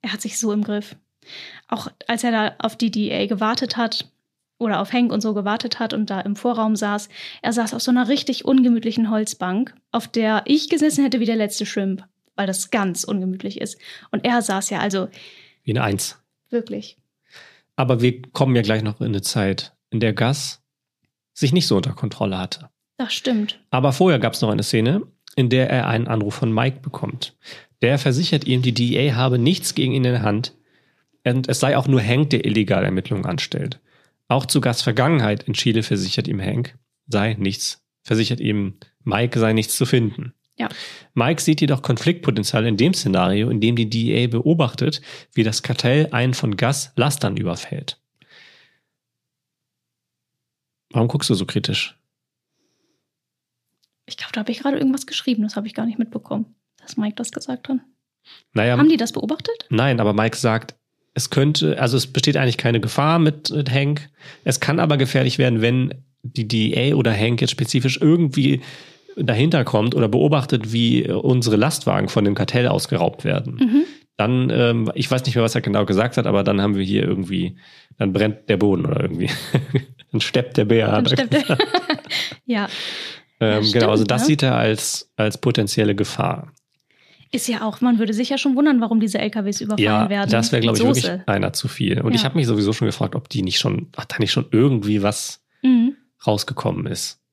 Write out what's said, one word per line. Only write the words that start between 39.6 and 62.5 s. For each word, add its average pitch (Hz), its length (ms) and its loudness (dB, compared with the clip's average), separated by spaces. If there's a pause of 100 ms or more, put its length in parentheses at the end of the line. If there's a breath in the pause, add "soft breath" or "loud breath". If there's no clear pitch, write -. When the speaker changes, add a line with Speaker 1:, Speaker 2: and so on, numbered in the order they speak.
Speaker 2:
zu 127 120 0
finden. 120 460 0 (220)
Speaker 1:
Ja. 233 140 -6 (460 loud breath)
Speaker 2:
Mike 139 260 2
sieht 156 200 2
jedoch 139 200 0
Konfliktpotenzial 117 840 0
in 110 100 0
dem 151 160 4
Szenario, 95 560 2
in 117 100 0
dem 117 160 2
die 113 140 0
D 117 240 0
E 120 120 2
A - 20 0
beobachtet, 135 720 0 (320 loud breath)
wie 113 100 2
das 107 200 -2
Kartell 139 480 2
einen 123 240 0
von 101 220 -2
Gus 135 380 -2
Lastern 117 420 0
überfällt. - 600 -6 (3000 soft breath)
Warum 117 160 2
guckst 143 220 -2
du 123 40 4
so 92 120 0
kritisch? - 500 -4 (2000)
Speaker 1:
Ich - 120 -16
glaub, - 140 -12
da 220 100 -6
hab 208 80 -6
ich 233 100 -4
gerade 277 180 0
irgendwas 269 280 0
geschrieben, 220 380 -2
das 214 120 -4
hab 208 100 -4
ich 214 100 -10
gar 220 100 -4
nicht 226 140 -4
mitbekommen, 226 560 -6 (260)
dass - 160 -10
Mike 208 180 -2
das 226 160 -8
gesagt - 380 -10
hat. 269 80 0 (760 loud breath)
Speaker 2:
Naja, 117 240 4
Speaker 1:
Haben 294 120 6
die 320 80 4
das 226 140 -2
beobachtet? 330 580 -6
Speaker 2:
Nein, 120 300 2
aber 104 140 2
Mike 110 220 2
sagt, 113 400 -2 (380)
es - 160 -4
könnte, 151 500 2
also 131 180 2
es 135 100 0
besteht 143 300 0
eigentlich 131 200 2